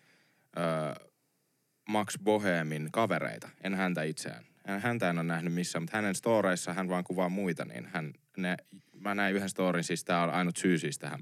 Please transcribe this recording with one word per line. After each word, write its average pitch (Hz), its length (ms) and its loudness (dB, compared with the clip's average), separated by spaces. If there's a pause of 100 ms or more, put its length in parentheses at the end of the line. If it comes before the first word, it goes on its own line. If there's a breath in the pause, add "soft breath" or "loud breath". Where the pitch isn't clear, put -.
(560 soft breath)
ö, 80 500 -2 (800)
Max 104 340 0
Bohemin 85 680 2
kavereita. 73 560 0 (160)
En 95 100 -2
häntä 92 280 0
itseään. 78 420 -6 (200)
En, 98 160 -4
häntä 110 300 0
en 85 80 0
oo 82 40 0
nähnyt 85 320 0
missään, 85 280 -2
mut 82 100 -6
hänen 107 220 0
storeissa 95 580 2
hän 90 160 -2
vaan 90 160 0
kuvaa 92 240 0
muita, 92 360 0
niin 58 220 -10
hän, 78 260 -6 (240)
ne, 90 200 0 (440)
mä 101 140 -2
näin 98 220 2
yhden 98 120 0
storin, 90 360 2
siis 82 200 -2
tää 85 180 2
on 85 80 2
ainut 87 260 2
syy 90 220 4
siis 76 200 -4
tähän, 73 240 -8